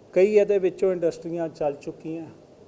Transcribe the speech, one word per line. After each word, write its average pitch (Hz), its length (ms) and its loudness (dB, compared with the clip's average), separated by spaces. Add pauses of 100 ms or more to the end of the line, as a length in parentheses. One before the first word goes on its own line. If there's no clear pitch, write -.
(140)
ਕਈ 208 220 6
ਇਹਦੇ 202 240 4
ਵਿੱਚੋਂ 185 320 0
ਇੰਡਸਟਰੀਆਂ 165 580 -4
ਚੱਲ 143 260 -6
ਚੁੱਕੀਆਂ, 160 500 -12 (420)